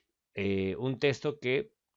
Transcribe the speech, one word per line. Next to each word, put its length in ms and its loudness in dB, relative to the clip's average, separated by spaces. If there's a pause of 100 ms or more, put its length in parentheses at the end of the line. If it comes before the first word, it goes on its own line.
(360)
eh, 420 0
un 220 -4
texto 400 0
que 320 0 (260)